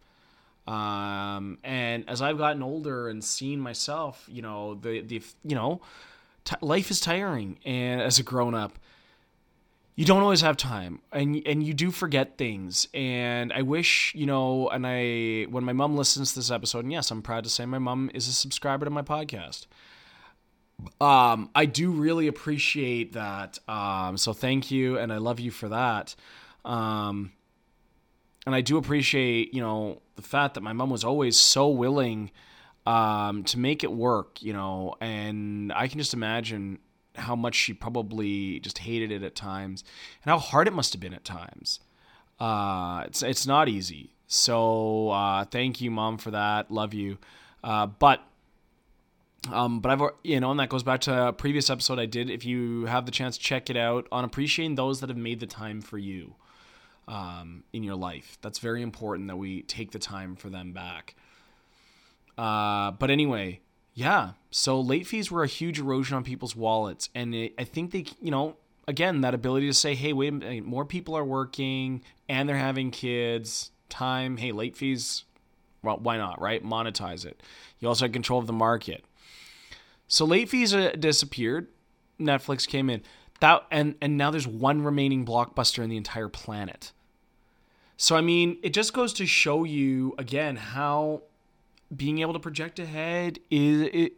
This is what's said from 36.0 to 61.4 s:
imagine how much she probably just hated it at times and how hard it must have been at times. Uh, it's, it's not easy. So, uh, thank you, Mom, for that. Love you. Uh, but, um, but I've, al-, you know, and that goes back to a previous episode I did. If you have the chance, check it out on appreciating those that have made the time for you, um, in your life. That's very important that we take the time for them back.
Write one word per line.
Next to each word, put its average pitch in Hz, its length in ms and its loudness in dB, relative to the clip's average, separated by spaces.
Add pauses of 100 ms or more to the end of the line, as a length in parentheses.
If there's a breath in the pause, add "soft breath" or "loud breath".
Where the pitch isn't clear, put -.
imagine 110 640 -4 (360)
how 120 180 -4
much 120 220 0
she - 180 2
probably 104 840 -4
just - 200 -10
hated 113 300 -4
it 101 140 -6
at - 120 -8
times 95 500 -8 (360 loud breath)
and 147 80 -4
how 165 80 6
hard 156 300 4
it 202 60 0
must 147 180 0
have 95 80 -6
been 90 140 -10
at - 100 -16
times. - 560 -10 (640 soft breath)
Uh, 95 640 -2
it's, - 180 -4
it's 131 240 0
not 143 220 6
easy. 90 420 -6 (160)
So, 110 840 4
uh, 98 340 2
thank 123 340 -2
you, 123 120 -2
Mom, 110 260 0
for 110 140 -8
that. 104 380 2
Love 107 240 -2
you. 98 240 -4 (460 loud breath)
Uh, 107 240 0
but, 131 340 6 (1300)
um, 117 280 2
but 123 140 4
I've, 139 80 4
al-, 147 220 0
you 135 180 2
know, 127 100 2
and 143 80 0
that 131 80 2
goes 131 160 -2
back 127 180 2
to 123 260 4
a 117 60 2
previous 143 360 0
episode 127 300 0
I 117 60 0
did. 120 240 -2
If 117 140 -6
you 120 420 -2
have 120 200 0
the 123 60 -8
chance, 127 260 -4
check - 320 -2
it 123 80 -2
out 120 340 2
on 123 140 0
appreciating 147 500 0
those 131 240 0
that 131 100 -8
have 120 80 -6
made 117 220 -4
the 110 80 -8
time 107 340 -10
for 104 160 -12
you, 98 380 -8 (720 soft breath)
um, 87 640 -12
in 113 120 -8
your 98 120 -6
life. 87 460 -8
That's - 180 -10
very 120 220 -4
important 104 480 -6
that 92 80 -8
we 95 240 -6
take 110 300 -8
the 107 80 -10
time 92 360 -10
for 101 140 -14
them 90 240 -12
back. 87 420 -12 (1200 soft breath)